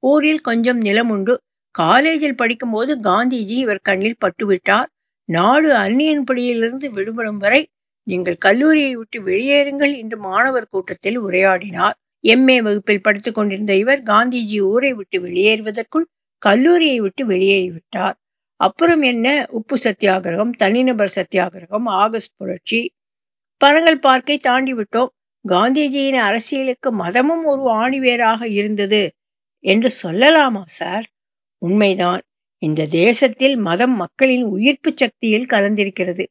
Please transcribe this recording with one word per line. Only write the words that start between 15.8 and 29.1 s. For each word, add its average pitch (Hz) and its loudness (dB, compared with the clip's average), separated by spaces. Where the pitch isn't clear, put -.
கல்லூரியை 277 4
விட்டு 208 -4
வெளியேறிவிட்டார். 190 -2
அப்புறம் 320 2
என்ன, 240 0
உப்பு 233 -6
சத்தியாகிரகம், 190 -2
தனிநபர் 214 0
சத்தியாகிரகம், 185 -4
ஆகஸ்ட் 214 -2
புரட்சி, 190 -6
பனங்கல் 302 4
பார்க்கை 262 2
தாண்டி 262 0
விட்டோம். 226 -2
காந்திஜியின் 269 0
அரசியலுக்கு 247 -2
மதமும் 247 0
ஒரு 277 0
ஆணிவேராக 240 0
இருந்தது 208 0